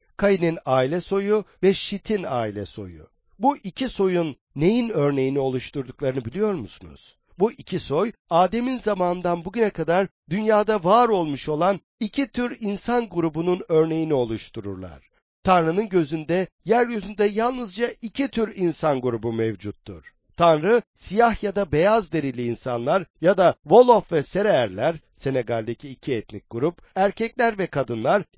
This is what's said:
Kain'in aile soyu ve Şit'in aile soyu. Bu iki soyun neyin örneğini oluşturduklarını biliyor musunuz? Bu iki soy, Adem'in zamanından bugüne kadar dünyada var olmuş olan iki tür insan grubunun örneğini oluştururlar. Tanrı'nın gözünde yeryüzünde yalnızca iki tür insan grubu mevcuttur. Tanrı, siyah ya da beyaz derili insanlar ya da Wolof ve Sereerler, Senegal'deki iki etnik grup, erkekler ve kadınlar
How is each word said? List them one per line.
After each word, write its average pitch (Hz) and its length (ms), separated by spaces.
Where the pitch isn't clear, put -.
Kain'in 170 500
aile 135 340
soyu 202 440
ve 190 120
Şit'in 202 540
aile 107 380
soyu. 87 420
Bu 269 180
iki 240 320
soyun 175 480
neyin 233 320
örneğini 139 500
oluşturduklarını 131 840
biliyor 196 300
musunuz? 90 640
Bu 214 140
iki - 260
soy, 180 340
Adem'in 220 480
zamanından 180 680
bugüne 202 260
kadar 170 380
dünyada 214 540
var 226 240
olmuş 160 400
olan 165 320
iki 226 280
tür 240 320
insan 226 480
grubunun 170 600
örneğini 160 460
oluştururlar. 101 920
Tanrı'nın 180 440
gözünde 165 600
yeryüzünde 214 600
yalnızca 226 680
iki 254 260
tür 220 280
insan 156 440
grubu 117 320
mevcuttur. 104 840
Tanrı, 170 460
siyah 220 480
ya 196 140
da 190 160
beyaz 196 400
derili 131 340
insanlar 127 600
ya 180 180
da 175 240
Wolof 226 500
ve 151 100
Sereerler, 147 720
Senegal'deki 120 760
iki 135 260
etnik 104 360
grup, 135 320
erkekler 214 640
ve 185 80
kadınlar 131 580